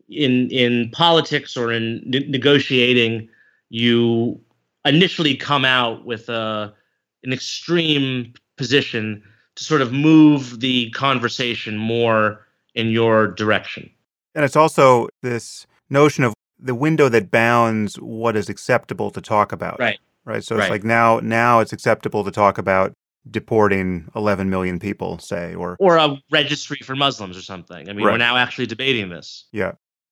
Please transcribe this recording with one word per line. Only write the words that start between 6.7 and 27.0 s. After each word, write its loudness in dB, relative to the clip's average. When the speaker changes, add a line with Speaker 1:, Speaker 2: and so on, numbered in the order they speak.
Speaker 1:
an -8
extreme -2
position -2
to -14
sort 0
of -2
move 6
the -2
conversation -4
more 0
in -2
your 4
direction. -4
Speaker 2:
And 0
it's 0
also 6
this -8
notion 4
of 0
the -6
window 2
that 2
bounds 2
what -6
is -4
acceptable -2
to -12
talk 0
about. -8
Speaker 1:
Right. -4
Speaker 2:
Right. -8
So -6
it's 0
Speaker 1:
Right. -2
Speaker 2:
like -4
now, 4
now 2
it's 0
acceptable -2
to -4
talk 2
about 0
deporting 0
eleven -2
million -4
people, -8
say, -10
or -8
Speaker 1:
Or 4
a 0
registry -4
for -10
Muslims -4